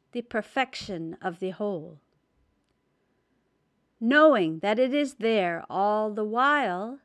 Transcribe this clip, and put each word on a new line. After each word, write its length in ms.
the 100
perfection 1000
of 200
the 100
whole. 480
Knowing 600
that 180
it 160
is 200
there 540
all 440
the 120
while, 800